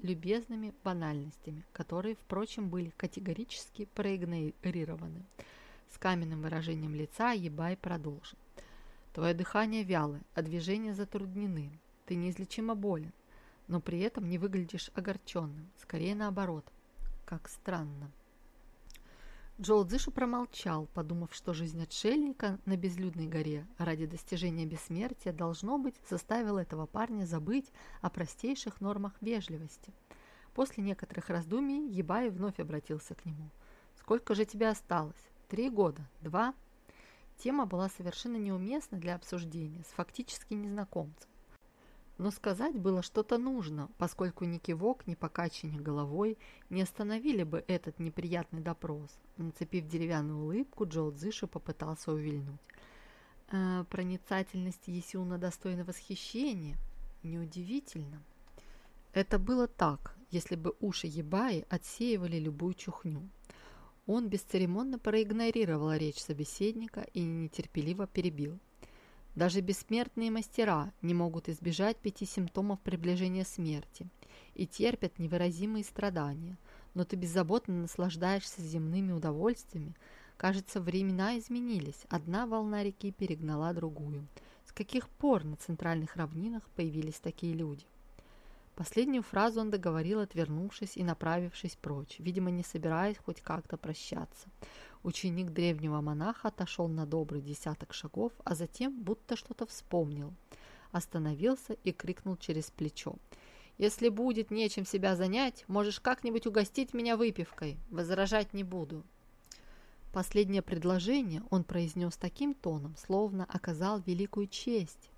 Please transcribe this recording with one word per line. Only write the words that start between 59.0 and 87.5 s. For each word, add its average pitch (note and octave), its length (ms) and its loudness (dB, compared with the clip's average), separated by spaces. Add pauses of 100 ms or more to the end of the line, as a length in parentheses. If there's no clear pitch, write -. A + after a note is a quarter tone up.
Это G3 260 4
было A#3+ 300 4
так, - 480 2 (160)
если F3 240 0
бы E3 240 -2
уши G3 260 0
Ебаи E3+ 640 0
отсеивали F3+ 720 0
любую D#3 340 0
чухню. E3 540 -6 (800)
Он A3+ 200 2
бесцеремонно G3 720 2
проигнорировал G#3+ 920 4
речь D#3 260 2
собеседника G#3 840 -2 (120)
и F#3 60 0
нетерпеливо E3 880 -2
перебил. D#3+ 500 0 (800)
Даже F3 220 6
бессмертные A3 720 2
мастера G#3 680 4
не F3 140 4
могут E3+ 340 2
избежать F3 480 2
пяти G3 300 -4
симптомов G3 540 0
приближения F3+ 640 2
смерти D#3+ 640 -4 (480)
и F#3 100 0
терпят G#3+ 540 0
невыразимые F3 640 2
страдания. E3+ 760 -2 (360)
Но F3+ 100 2
ты - 100 -2
беззаботно F3+ 680 2
наслаждаешься F3+ 800 0
земными E3 500 2
удовольствиями. D#3+ 840 0 (420)
Кажется, F#3+ 440 0
времена F#3+ 580 2
изменились. A3+ 680 -2
Одна E3+ 400 0
волна G#3+ 340 0
реки G3 300 -2
перегнала D#3+ 600 0
другую. D3 540 -4 (400)
С - 60 -20
каких - 360 -2
пор A#3 360 4
на D3+ 100 -4
центральных E3 640 -2
равнинах E3+ 480 -2 (100)
появились D#3 460 -2
такие E3 340 -2